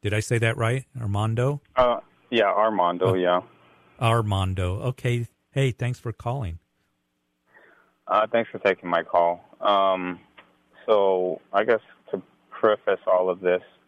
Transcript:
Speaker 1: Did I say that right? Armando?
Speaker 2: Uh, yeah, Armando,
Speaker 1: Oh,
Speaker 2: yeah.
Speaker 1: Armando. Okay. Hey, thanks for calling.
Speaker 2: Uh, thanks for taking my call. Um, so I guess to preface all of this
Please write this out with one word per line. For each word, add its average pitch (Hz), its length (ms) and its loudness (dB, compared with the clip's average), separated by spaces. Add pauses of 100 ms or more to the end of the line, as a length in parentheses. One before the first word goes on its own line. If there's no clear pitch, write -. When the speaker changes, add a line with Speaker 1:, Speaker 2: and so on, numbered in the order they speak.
Speaker 1:
Did 104 120 -4
I 110 60 0
say 117 180 -2
that 113 180 0
right? 120 280 -2 (160)
Armando? 113 600 -2 (160)
Speaker 2:
Uh, 123 240 2 (300)
yeah, 107 220 2
Armando, 92 560 0
Speaker 1:
Oh, 92 60 2
Speaker 2:
yeah. 90 260 2 (600)
Speaker 1:
Armando. 98 800 0
Okay. 120 460 -6 (240)
Hey, 135 200 -2
thanks 123 280 -6
for 117 140 -10
calling. 113 460 -8 (1500)
Speaker 2:
Uh, 107 200 2
thanks 117 240 -2
for - 80 -12
taking 92 300 0
my 85 140 0
call. 87 420 0 (160)
Um, 95 600 0 (680)
so 95 540 2 (120)
I 101 120 2
guess 117 160 2 (300)
to 92 100 -6 (300)
preface 104 560 0
all 92 240 2
of 90 100 -4
this 90 220 0 (260)